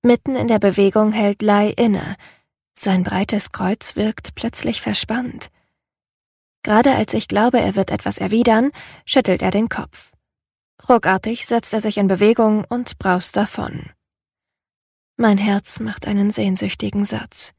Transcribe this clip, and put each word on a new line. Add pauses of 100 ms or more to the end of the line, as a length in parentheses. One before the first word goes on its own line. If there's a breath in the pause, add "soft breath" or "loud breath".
Mitten
in
der
Bewegung
hält
Lai
inne. (580 soft breath)
Sein
breites
Kreuz
wirkt
plötzlich
verspannt. (1120)
Gerade
als
ich
glaube,
er
wird
etwas
erwidern, (340 loud breath)
schüttelt
er
den
Kopf. (760)
Ruckartig
setzt
er
sich
in
Bewegung
und
braust
davon. (1300)
Mein
Herz
macht
einen
sehnsüchtigen
Satz.